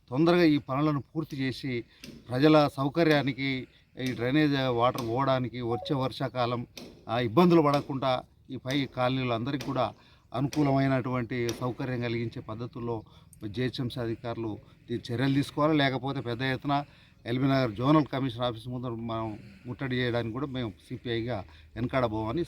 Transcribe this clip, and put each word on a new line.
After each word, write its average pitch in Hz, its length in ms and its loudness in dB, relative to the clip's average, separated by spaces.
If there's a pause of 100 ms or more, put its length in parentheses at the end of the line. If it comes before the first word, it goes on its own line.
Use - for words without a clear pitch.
(100)
తొందరగా 170 320 4
ఈ 151 160 6
పనులను 143 440 0 (140)
పూర్తి 156 200 -8
చేసి, 131 480 -4 (440)
ప్రజల 147 480 6
సౌకర్యానికి, 135 880 2 (340)
ఈ 131 120 -4
డ్రైనేజ్ 143 480 2
వాటర్ 123 480 2
పోవడానికి, 127 520 0
వచ్చే 117 360 -2
వర్షాకాలం, 123 680 -2 (420)
ఆ, 113 100 0
ఇబ్బందులు 160 440 6
పడకుండా 135 600 2 (280)
ఈ 131 60 -8
పై 131 400 -2
కాలనీలు 127 360 0
అందరికీ 123 340 -4
కూడా 127 260 0 (420)
అనుకూలమైనటువంటి 131 1120 0
సౌకర్యం 123 520 -4
కలిగించే 117 420 -4
పద్ధతుల్లో 117 600 -8 (440)
జిహెచ్ఎంసీ 123 540 -4
అధికారులు 117 580 -6 (320)
దీ-, 117 100 -4 (120)
చర్యలు 135 220 0
తీసుకోవాలి. 147 420 2
లేకపోతే 135 440 0
పెద్ద 120 220 -4
ఎత్తున 139 420 -2 (420)
ఎల్బీ 127 200 0
నగర్ 131 260 2
జోనల్ 143 340 4
కమిషనర్ 127 380 -4
ఆఫీస్ 120 240 -4
ముందు 123 180 -6
మనం 113 520 -6 (280)
ముట్టడి 127 300 -4
చేయడానికి 120 360 0
కూడా 131 140 -6
మేము 123 240 -4
సిపిఐగా 117 720 -6 (320)
వెనకాడబోమని 117 640 0
ఈ 165 80 -2